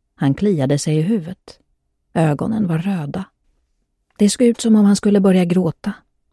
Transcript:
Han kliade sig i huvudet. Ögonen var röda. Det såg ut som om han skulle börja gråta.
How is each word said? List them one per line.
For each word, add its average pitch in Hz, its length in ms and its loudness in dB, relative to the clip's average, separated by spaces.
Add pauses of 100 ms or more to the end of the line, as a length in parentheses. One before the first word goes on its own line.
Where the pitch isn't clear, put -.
(160)
Han 139 180 0
kliade 147 440 -2
sig 156 180 -2
i 156 60 0
huvudet. 185 580 -6 (520)
Ögonen 170 540 -2
var 165 120 -2
röda. 180 460 -6 (960)
Det 208 120 4
såg 247 160 2
ut 233 140 0
som 220 160 2
om 208 80 4
han 202 120 4
skulle 202 240 2
börja 185 240 4
gråta. 175 480 -2 (400)